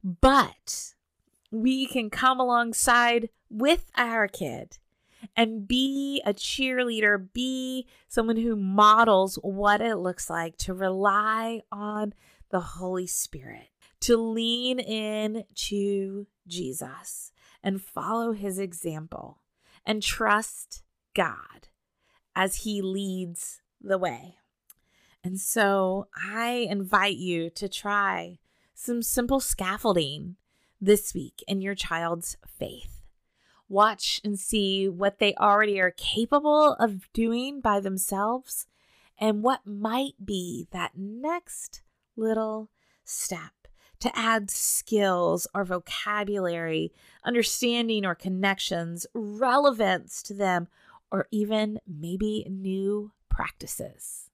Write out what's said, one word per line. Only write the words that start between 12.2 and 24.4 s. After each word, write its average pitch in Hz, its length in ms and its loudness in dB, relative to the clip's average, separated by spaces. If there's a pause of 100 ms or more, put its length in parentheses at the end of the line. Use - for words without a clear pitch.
the 185 100 0
Holy 185 480 -6
Spirit, - 640 -10 (320)
to 240 160 6
lean 233 600 0
in 214 680 -4 (100)
to 202 720 -4 (200)
Jesus - 840 -10 (320)
and 196 180 -2
follow 233 520 -2
his 196 260 -4
example 165 840 -8 (440)
and 214 180 0
trust - 800 0 (320)
God - 540 -4 (680)
as 190 220 2
he 208 240 -4
leads 185 800 -6 (200)
the 196 160 -2
way. 175 380 -6 (880)